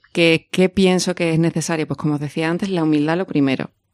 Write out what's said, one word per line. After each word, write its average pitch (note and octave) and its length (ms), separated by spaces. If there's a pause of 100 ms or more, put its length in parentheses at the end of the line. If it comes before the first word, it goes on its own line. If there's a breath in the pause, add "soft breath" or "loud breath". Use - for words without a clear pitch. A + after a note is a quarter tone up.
(140)
¿qué, E3 380
qué F#3 180
pienso F#3 460
que E3+ 180
es D#3+ 60
necesario? D#3+ 480
Pues D3 100
como D3 180
os C#3+ 40
decía D#3+ 300
antes, F3+ 200
la F3+ 140
humildad D#3 340
lo F#3 100
primero, C3+ 440 (220)